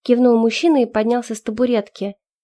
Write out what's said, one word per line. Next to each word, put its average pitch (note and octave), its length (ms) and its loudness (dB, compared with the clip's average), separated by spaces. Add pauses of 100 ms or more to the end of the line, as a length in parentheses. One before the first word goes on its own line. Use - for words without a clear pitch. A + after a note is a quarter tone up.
кивнул B3 340 2
мужчина B3 460 2
и A#3 60 0
поднялся A#3 480 -4
с - 80 -14
табуретки. A3 720 -4 (280)